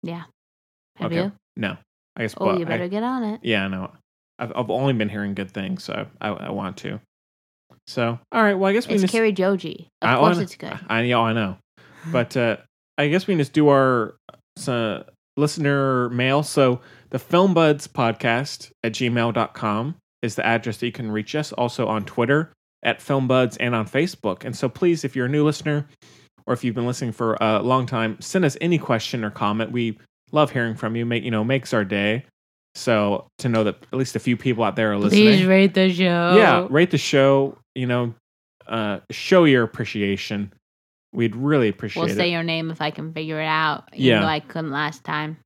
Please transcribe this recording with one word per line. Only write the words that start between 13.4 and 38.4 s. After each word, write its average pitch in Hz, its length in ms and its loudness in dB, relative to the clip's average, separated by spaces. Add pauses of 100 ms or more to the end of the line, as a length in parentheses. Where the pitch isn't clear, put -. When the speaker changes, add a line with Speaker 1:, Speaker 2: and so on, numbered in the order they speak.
Speaker 2:
just 139 140 0
do 151 160 6
our, 131 460 4 (520)
uh, 113 360 -2 (320)
listener 139 760 0
mail. 131 340 0
So, 131 360 2 (300)
the 131 100 -6
Film 180 340 4
Buds 156 340 4
Podcast 120 840 -2 (120)
at 113 100 -4
gmail 117 400 0
dot 113 200 -2
com 113 420 -4 (260)
is 113 140 -6
the - 100 -2
address 113 320 0
that - 80 -6
you 123 80 -2
can 113 180 -8
reach 107 240 -4
us. 151 180 -4
Also 120 340 -2
on 104 180 -2
Twitter 139 460 0 (320)
at 113 180 -2
Film 135 260 0
Buds 127 300 2
and 123 180 -2
on 110 120 -2
Facebook. 135 580 -4
And 123 100 -8
so 131 140 -2
please, 170 340 0
if 131 120 -6
you're 127 100 -2
a 123 40 -2
new 147 140 2
listener 147 440 -2 (580)
or - 80 0
if 120 100 -6
you've 120 120 -2
been 120 120 -2
listening 123 240 -4
for 110 300 -2
a 107 200 2
long 127 240 2
time, 113 360 -4
send 185 240 0
us 135 160 2
any 170 160 2
question 117 480 -2
or 104 60 -4
comment. 104 400 -2
We 117 260 -2 (340)
love 151 200 2
hearing 117 240 -2
from 113 200 -4
you. 117 100 -2
Make, 117 180 -2
you 123 80 -4
know, 110 120 0
makes 131 300 -2
our 110 100 2
day. 104 420 -2 (500)
So 104 520 0 (120)
to 131 100 -2
know 113 160 2
that 98 100 -2 (160)
at 120 60 -4
least 131 180 -4
a 110 40 -2
few 120 180 -2
people 117 260 -2
out 104 140 0
there 110 160 0
are 101 40 -2
listening. 104 280 4
Speaker 1:
Please 196 200 6
rate 190 280 6
the 190 180 2
show. 175 460 2
Speaker 2:
Yeah, 131 320 6
rate 165 220 4
the 151 60 2
show. 139 600 2 (180)
You 127 120 -4
know, 123 260 -2 (540)